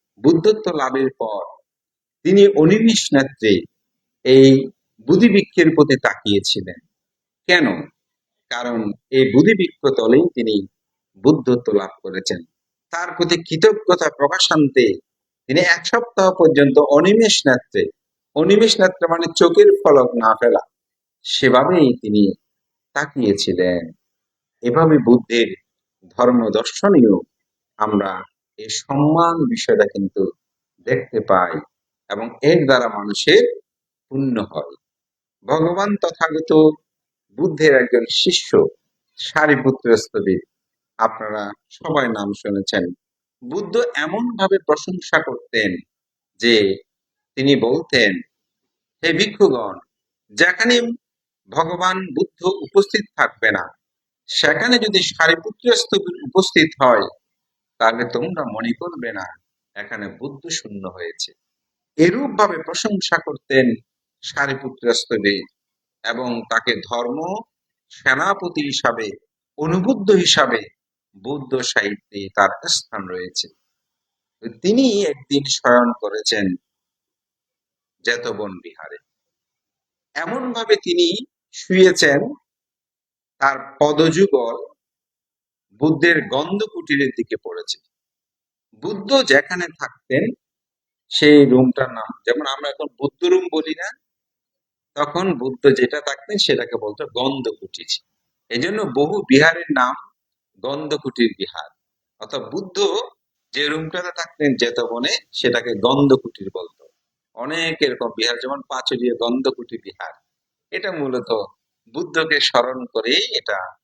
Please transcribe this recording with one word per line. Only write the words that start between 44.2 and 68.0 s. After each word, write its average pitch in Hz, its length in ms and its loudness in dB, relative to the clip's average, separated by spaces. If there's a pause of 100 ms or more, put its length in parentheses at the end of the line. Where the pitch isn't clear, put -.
ভাবে 190 200 2 (100)
প্রশংসা 165 500 -2 (100)
করতেন 113 420 -2 (680)
যে 117 160 4 (800)
তিনি 139 180 2
বলতেন, 117 560 0 (920)
"হে 165 100 0
ভিক্ষুগণ, 147 600 0 (580)
যেখানে 185 420 0 (760)
ভগবান 175 480 -2 (160)
বুদ্ধ - 280 -6 (240)
উপস্থিত - 400 -2 (120)
থাকবে 117 340 -2
না, 95 120 -4 (640)
সেখানে 180 500 0
যদি 214 240 -2
সারিপুত্র - 640 -2 (100)
স্থবির 190 420 -4 (100)
উপস্থিত 170 420 2 (100)
হয়, 117 280 4 (720)
তাহলে 117 240 0 (120)
তোমরা 160 280 -6 (120)
মনে 117 160 -6 (100)
করবে 151 280 -12 (100)
না 92 60 -10 (500)
এখানে 104 300 -12 (140)
বুদ্ধ 139 300 -14
শূন্য 104 380 -10
হয়েছে।" 90 440 -12 (640)
এরূপ 202 420 2
ভাবে 190 180 0 (100)
প্রশংসা 185 580 -4
করতেন 135 400 0 (580)
সারিপুত্র 135 600 -8 (100)
স্থবির 101 500 -2 (600)
এবং 117 260 -6 (200)
তাকে 117 240 -2 (160)
ধর্ম 120 300 -6 (680)
সেনাপতি 175 720 -4